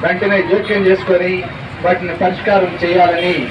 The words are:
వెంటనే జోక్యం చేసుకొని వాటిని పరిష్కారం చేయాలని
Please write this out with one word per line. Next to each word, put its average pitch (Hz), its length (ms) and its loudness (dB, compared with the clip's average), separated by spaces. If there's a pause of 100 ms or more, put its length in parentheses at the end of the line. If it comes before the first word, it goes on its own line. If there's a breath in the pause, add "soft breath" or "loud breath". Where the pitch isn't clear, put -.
వెంటనే 196 340 0 (120)
జోక్యం 202 400 0
చేసుకొని 185 420 2 (540)
వాటిని 180 360 0
పరిష్కారం 185 500 0 (120)
చేయాలని 175 500 2 (180)